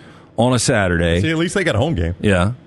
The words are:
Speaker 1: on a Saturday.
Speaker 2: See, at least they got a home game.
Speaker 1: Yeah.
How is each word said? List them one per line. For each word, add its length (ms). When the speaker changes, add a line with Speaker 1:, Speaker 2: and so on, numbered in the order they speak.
Speaker 1:
on 160
a 60
Saturday. 640
Speaker 2:
See, 100
at 80
least 160
they 80
got 140
a 20
home 160
game. 260
Speaker 1:
Yeah. 340